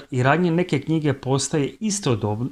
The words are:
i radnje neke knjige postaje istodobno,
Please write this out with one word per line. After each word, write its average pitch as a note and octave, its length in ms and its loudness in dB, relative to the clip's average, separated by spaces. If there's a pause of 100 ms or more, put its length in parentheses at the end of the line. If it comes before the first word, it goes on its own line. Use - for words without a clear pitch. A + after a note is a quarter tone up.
(120)
i B2 120 0
radnje E3 280 4
neke E3 300 0
knjige D3+ 320 0
postaje C3+ 640 -2
istodobno, B2 720 -2